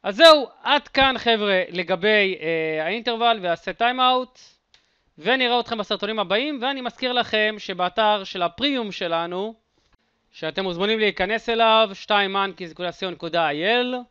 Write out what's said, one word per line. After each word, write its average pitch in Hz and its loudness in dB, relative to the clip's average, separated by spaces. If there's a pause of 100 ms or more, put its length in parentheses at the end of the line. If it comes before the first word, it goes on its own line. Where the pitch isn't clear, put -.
אז 196 -4
זהו, 302 8 (140)
עד 277 0
כאן, 269 2
חבר'ה, 208 2
לגבי, 185 0
אה, 160 -2
האינטרוול 226 0
והסט 170 -4
טיימאוט, 254 0 (800)
ונראה 240 0
אתכם 233 -4
בסרטונים 208 -4
הבאים. 226 -2
ואני 269 -4
מזכיר 247 -6
לכם 214 0
שבאתר 196 0
של 190 -6
הפרימיום 233 -2
שלנו, 180 -4 (760)
שאתם 160 -6
מוזמנים 190 -2
להיכנס 208 -2
אליו, 220 4
שתיים 196 0
monkeys 185 -4
נקודה 175 -6
co 190 -8
נקודה 165 -2
איי 151 -2
אל 247 0 (160)